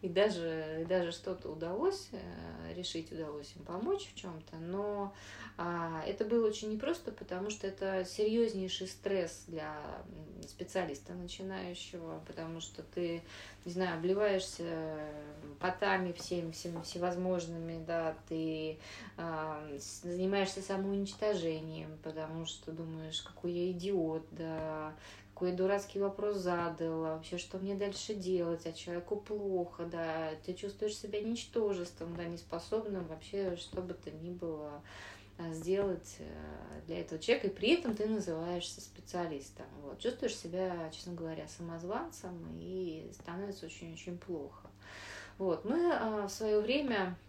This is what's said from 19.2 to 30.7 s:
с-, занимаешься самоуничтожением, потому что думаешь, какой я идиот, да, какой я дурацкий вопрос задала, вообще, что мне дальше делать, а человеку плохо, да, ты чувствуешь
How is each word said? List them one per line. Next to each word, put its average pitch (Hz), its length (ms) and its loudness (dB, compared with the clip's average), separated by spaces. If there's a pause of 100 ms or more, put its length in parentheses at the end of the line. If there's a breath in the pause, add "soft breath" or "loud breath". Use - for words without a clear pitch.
с-, - 240 -10
занимаешься 190 600 4
самоуничтожением, 175 1400 2
потому 160 440 -4
что - 260 -8
думаешь, 160 500 -4
какой - 300 -2
я 175 200 2
идиот, 170 500 2 (100)
да, 156 600 -4 (400 loud breath)
какой 180 160 2
я 180 60 2
дурацкий 196 440 4
вопрос 202 380 4
задала, 165 760 2
вообще, 160 240 -4
что - 200 -6
мне 196 160 0
дальше 196 400 0
делать, 175 520 2
а 165 60 -4
человеку 175 440 -2
плохо, 190 680 0
да, 160 440 0 (140)
ты 185 80 -4
чувствуешь 202 440 -2